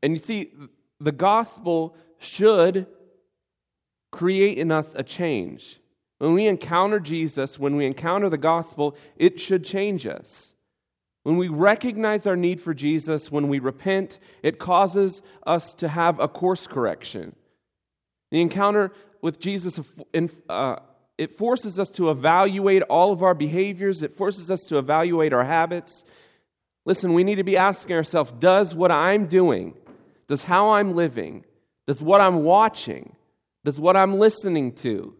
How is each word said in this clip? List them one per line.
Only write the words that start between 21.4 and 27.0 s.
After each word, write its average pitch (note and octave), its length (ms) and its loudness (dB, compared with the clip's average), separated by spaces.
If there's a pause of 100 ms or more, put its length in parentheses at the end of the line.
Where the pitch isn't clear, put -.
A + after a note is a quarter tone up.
us G3 140 -4
to F3 180 0
evaluate F#3+ 720 2
all F3 280 2
of F3 100 -2
our F#3 120 4
behaviors. F3+ 680 -4
It - 160 -8
forces F#3+ 320 -6
us F#3 200 -4
to D#3 80 0
evaluate D#3 560 2
our B2 100 2
habits. C#3+ 640 -4 (800)
Listen, F#3 280 0